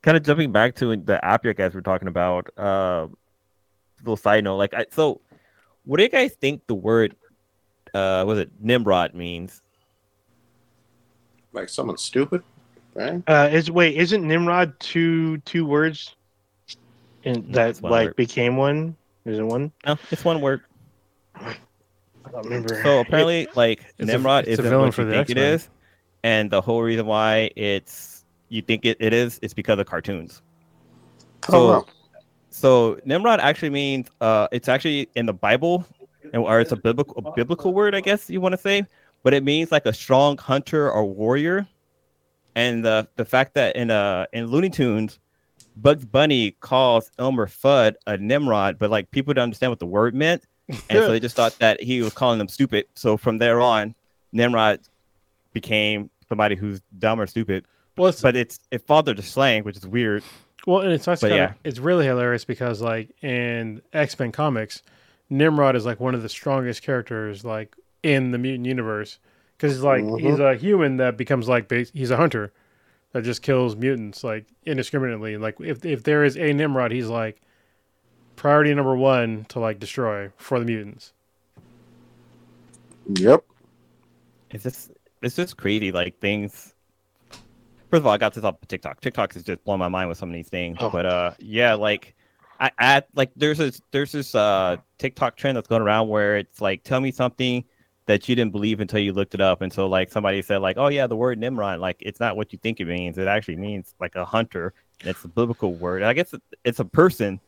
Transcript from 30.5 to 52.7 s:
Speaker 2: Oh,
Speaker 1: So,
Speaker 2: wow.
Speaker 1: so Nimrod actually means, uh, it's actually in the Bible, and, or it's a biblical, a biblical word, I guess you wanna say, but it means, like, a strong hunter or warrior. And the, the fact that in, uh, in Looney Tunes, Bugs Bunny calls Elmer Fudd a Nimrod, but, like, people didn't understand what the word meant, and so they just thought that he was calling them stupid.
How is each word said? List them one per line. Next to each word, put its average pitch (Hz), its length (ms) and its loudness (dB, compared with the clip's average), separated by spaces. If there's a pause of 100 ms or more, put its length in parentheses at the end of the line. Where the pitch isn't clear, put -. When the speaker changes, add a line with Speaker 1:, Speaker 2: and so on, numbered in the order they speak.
Speaker 2:
Oh, 139 40 4
Speaker 1:
So, 127 160 8
Speaker 2:
wow. - 180 4 (640)
Speaker 1:
so 123 540 4
Nimrod 196 360 2
actually 151 300 0
means, 139 380 -4 (120)
uh, 110 320 4
it's 120 160 -4
actually 139 460 0
in 117 120 -2
the 107 60 -2
Bible, 135 520 0 (480)
and, 117 120 0
or 113 160 6
it's 151 120 0
a 117 40 -2
biblical, 120 500 -2
a 151 60 -8
biblical 175 420 -2
word, 202 200 2
I 196 60 -2
guess 196 300 -2
you 185 100 -4
wanna 185 180 0
say, 202 260 0 (380)
but 135 120 6
it 139 100 2
means, 156 280 0
like, 147 140 2
a 107 60 2
strong 135 460 4
hunter 143 520 0
or 107 140 2
warrior. 139 640 0 (880)
And 117 300 0
the, 110 320 2
the 117 80 -4
fact 127 300 0
that 123 220 2
in, 117 140 -2
uh, 101 420 0
in 117 160 -8
Looney 170 220 0
Tunes, 110 480 -2 (580)
Bugs 135 280 4
Bunny 127 460 2 (100)
calls 123 580 2
Elmer 123 280 0
Fudd 123 480 2 (120)
a 104 100 -2
Nimrod, 104 600 0
but, 107 120 0
like, 107 200 -2
people 139 220 -2
didn't 127 120 2
understand 120 280 -2
what 110 60 -6
the 85 80 -8
word 107 280 2
meant, 160 300 0 (240)
and 123 120 -10 (100)
so 214 200 6
they 113 100 2
just 117 140 -6
thought 113 240 2
that 110 240 4
he 123 200 -2
was 110 100 -2
calling 120 260 2
them 101 100 -4
stupid. - 460 0